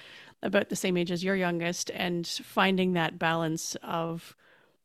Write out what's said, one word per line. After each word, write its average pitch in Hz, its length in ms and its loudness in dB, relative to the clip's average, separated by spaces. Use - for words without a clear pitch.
about 202 280 2
the 196 60 -2
same 185 200 0
age 175 140 2
as 175 120 -2
your 190 140 2
youngest, 175 540 0
and 175 360 -2
finding 190 680 2
that 165 240 0
balance 165 640 0
of 165 520 -4